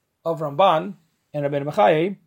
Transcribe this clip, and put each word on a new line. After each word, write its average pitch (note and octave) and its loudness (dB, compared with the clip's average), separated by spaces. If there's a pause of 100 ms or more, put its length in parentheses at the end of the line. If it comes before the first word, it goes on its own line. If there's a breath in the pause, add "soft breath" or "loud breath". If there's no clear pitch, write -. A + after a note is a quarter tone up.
(260)
of D#3+ -6
Ramban E3 0 (380)
and D3 -4
Rabbeinu C#3+ -4
Bechaye F#3+ 2